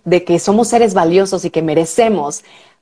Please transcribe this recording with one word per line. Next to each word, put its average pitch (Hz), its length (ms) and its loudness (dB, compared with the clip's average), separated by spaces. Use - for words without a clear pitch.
de 175 200 0
que 175 140 0
somos 220 300 0
seres 226 260 2
valiosos 185 500 0
y 170 60 -6
que 165 100 -4
merecemos, 160 800 -2